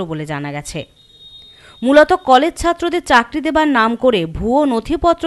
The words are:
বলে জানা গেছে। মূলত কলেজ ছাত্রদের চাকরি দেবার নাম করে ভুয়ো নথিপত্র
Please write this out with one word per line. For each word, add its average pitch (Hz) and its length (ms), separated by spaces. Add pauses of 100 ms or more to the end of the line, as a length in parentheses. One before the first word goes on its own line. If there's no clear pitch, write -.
বলে 156 200
জানা 147 260
গেছে। 143 280 (1000)
মূলত 294 320
কলেজ 285 420
ছাত্রদের 339 480
চাকরি 285 380
দেবার 311 260
নাম 233 280
করে 233 300
ভুয়ো 190 400
নথিপত্র 302 600